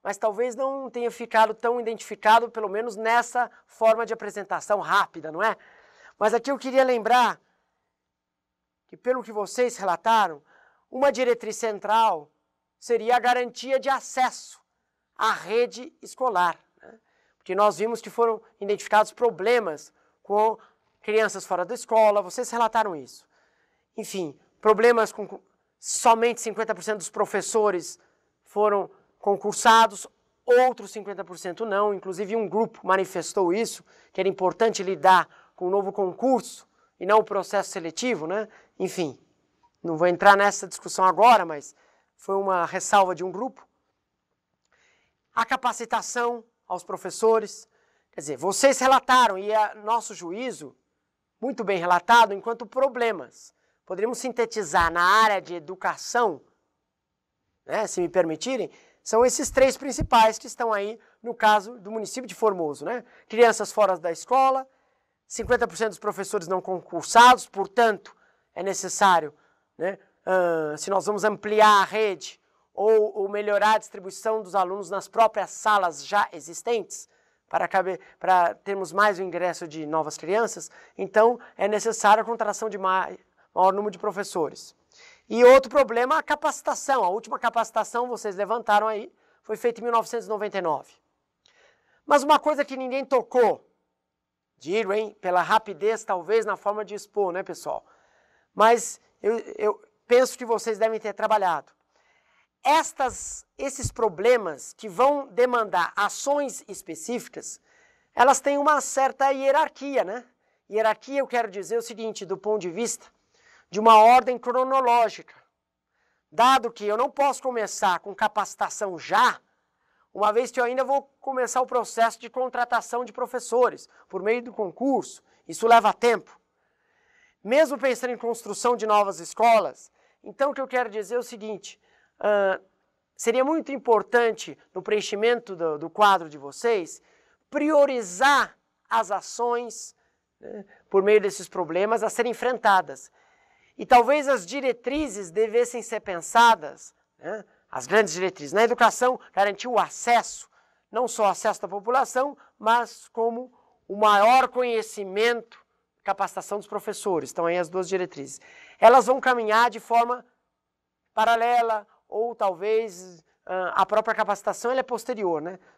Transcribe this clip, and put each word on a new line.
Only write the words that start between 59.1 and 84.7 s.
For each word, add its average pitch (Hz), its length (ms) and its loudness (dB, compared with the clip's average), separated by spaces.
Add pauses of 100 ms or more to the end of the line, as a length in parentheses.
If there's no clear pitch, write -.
esses 254 260 -2
três 262 260 4
principais 254 600 2
que - 80 -20
estão 233 260 -4
aí 208 260 -6 (220)
no 233 120 -8
caso 214 460 2
do 196 120 -16
município 226 360 -10
de 185 60 -16
Formoso, 160 520 -2
né? 233 180 -6 (240)
Crianças 220 440 4
fora 185 260 2
da 170 140 -6
escola, 262 560 0 (600)
cinquenta 233 400 -2
por 170 80 -10
cento 220 140 -2
dos 175 100 -16
professores 196 480 -6
não 185 140 -2
concursados, 196 840 4
portanto, 196 680 -2 (380)
é 175 100 -10
necessário, 180 720 0 (440)
né, 185 220 -6 (260)
ah, 170 520 0
se - 120 -10
nós 190 160 -2
vamos 208 180 -4
ampliar 214 580 4
a - 20 4
rede 196 560 -4 (340)
ou, 214 420 2
ou 202 140 -4
melhorar 208 460 0
a - 20 2
distribuição 214 640 -6
dos 185 140 -8
alunos 190 340 -4
nas 190 180 -8
próprias 214 440 0
salas 185 540 -2
já 202 260 -2
existentes, 170 760 -8 (400)
para 170 200 -2
caber, 185 320 -2 (200)
para 175 360 2
termos 190 360 -8
mais 202 280 2
o 190 40 -6
ingresso 175 440 -6
de 156 180 -12
novas 151 320 -4
crianças, 196 540 -4 (260)
então 220 420 2 (180)
é 196 100 -2
necessária 214 540 2
a - 40 -4
contratação 220 440 -6
de 202 80 -10
ma-, 190 320 -2 (440)
maior 190 200 4
número 208 180 -4
de 180 80 -18
professores. 185 760 -6 (520)